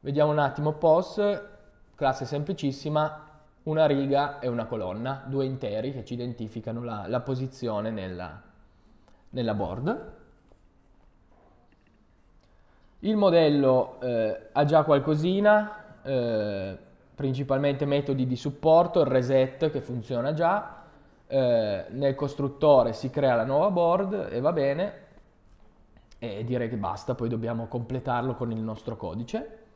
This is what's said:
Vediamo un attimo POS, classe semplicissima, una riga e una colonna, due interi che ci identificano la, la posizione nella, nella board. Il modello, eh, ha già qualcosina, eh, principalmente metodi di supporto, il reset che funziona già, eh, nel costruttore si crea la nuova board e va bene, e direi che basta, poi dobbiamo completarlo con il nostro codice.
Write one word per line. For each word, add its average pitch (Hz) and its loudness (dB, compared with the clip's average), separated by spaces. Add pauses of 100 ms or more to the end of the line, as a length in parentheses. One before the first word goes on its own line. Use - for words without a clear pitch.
Vediamo 147 2
un 151 2
attimo 147 0
POS, 170 2 (720)
classe 135 -2
semplicissima, 151 -4 (400)
una 156 2
riga 139 2
e 127 -4
una 117 -2
colonna, 113 -6
due 135 -2
interi 131 -6
che 120 -10
ci 123 -10
identificano 117 -8
la, 107 -8
la 120 -2
posizione 123 -4
nella, 92 -8 (880)
nella 117 -2
board. 107 -4 (3000)
Il 214 0
modello, 147 4
eh, 113 -2
ha 151 2
già 151 6
qualcosina, 180 2 (200)
eh, 107 -2 (360)
principalmente 139 -2
metodi 143 0
di 127 -2
supporto, 160 4
il 139 4
reset 131 2
che 147 -4
funziona 123 -4
già, 170 -2 (440)
eh, 113 2
nel 135 0
costruttore 139 4
si - -6
crea 135 2
la 113 2
nuova 147 2
board 185 0
e 120 -4
va 147 0
bene, 151 0 (1300)
e 110 -8
direi 120 -2
che 117 -6
basta, 98 -4
poi 120 -4
dobbiamo 117 -4
completarlo 123 -4
con 117 -6
il 110 -4
nostro 110 -8
codice. 110 -8 (180)